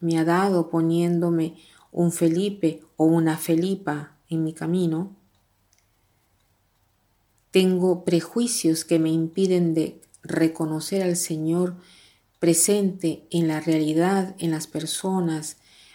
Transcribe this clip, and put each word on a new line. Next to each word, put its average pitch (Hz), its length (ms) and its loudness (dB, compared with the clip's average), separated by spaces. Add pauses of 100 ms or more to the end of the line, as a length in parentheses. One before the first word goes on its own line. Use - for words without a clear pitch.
me 165 180 0
ha 160 60 0
dado 175 460 2
poniéndome 165 880 0 (340)
un 175 180 2
Felipe 170 720 0 (160)
o 156 80 2
una 160 320 4
Felipa 165 800 -4 (140)
en 160 120 -2
mi 160 120 -4
camino. 165 600 -2 (2250)
Tengo 185 560 2
prejuicios 170 800 0
que 170 120 2
me 160 120 2
impiden 165 640 0
de 160 260 -2 (220)
reconocer 160 800 -2
al 180 120 0
Señor 175 600 -2 (640)
presente 175 920 0
en 170 180 0
la 156 120 -2
realidad, 165 800 0
en 165 120 -2
las 156 160 -4
personas 165 920 -4 (360)